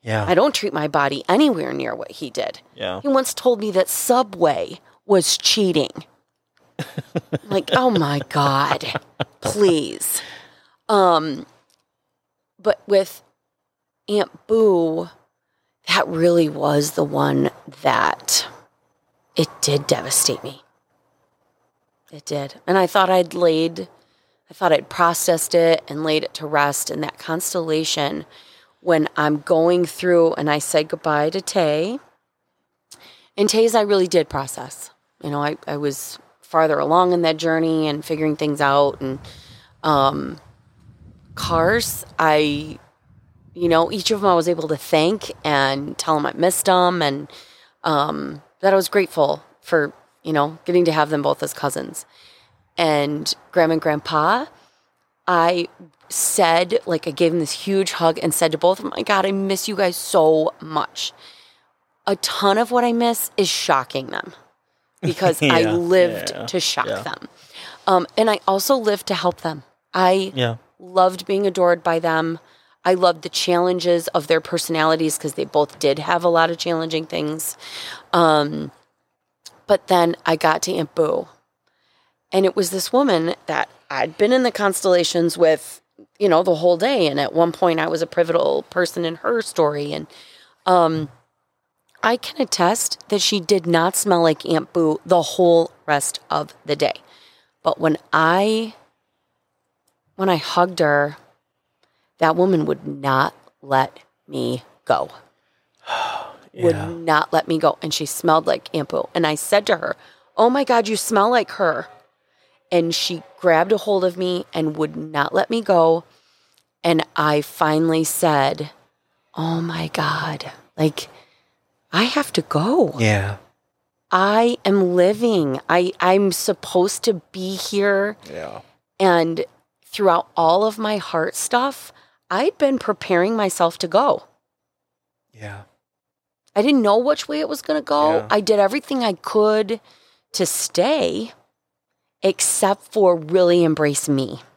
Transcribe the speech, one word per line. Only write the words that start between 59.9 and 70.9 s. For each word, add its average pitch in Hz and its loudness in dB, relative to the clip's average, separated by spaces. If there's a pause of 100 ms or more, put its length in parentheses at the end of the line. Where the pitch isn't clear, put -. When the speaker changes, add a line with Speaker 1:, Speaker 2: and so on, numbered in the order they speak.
Speaker 2:
so 160 2
much." - -8 (920)
A 202 0
ton 202 0
of 226 0
what 247 2
I 240 0
miss 233 -2
is 185 2
shocking 135 -2
them - -10 (720)
because 170 0
Speaker 1:
<laughs> - -
Speaker 2:
I 143 4
Speaker 1:
Yeah. 165 2
Speaker 2:
lived 175 2
Speaker 1:
Yeah. - -10
Speaker 2:
to 180 -4
shock - -2
Speaker 1:
Yeah. 98 -6
Speaker 2:
them. - -10 (580)
Um, 180 4 (100)
and 220 4
I 208 -2
also 196 2
lived 208 -2
to 196 -2
help 175 -2
them. 151 -8 (280)
I 185 2
Speaker 1:
Yeah. 120 0 (220)
Speaker 2:
loved 185 0